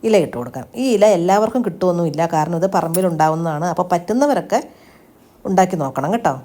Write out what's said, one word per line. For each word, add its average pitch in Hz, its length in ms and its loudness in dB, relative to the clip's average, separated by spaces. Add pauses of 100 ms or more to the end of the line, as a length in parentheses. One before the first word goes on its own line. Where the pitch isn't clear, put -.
ഇല 220 80 4 (100)
ഇട്ട് - 140 -10
കൊടുക്കാം. 120 260 -10 (160)
ഈ - 20 -2 (120)
ഇല 196 100 6 (120)
എല്ലാവർക്കും 208 480 2
കിട്ടുമൊന്നുമില്ല, 170 560 -2 (120)
കാരണം 165 280 0
ഇത് 185 140 2
പറമ്പിലുണ്ടാവുന്നതാണ്. 165 960 0
അപ്പോൾ 180 200 -2
പറ്റുന്നവരൊക്കെ 220 680 0 (880)
ഉണ്ടാക്കി 190 340 2
നോക്കണം 139 320 -4
കേട്ടോ. 185 300 -2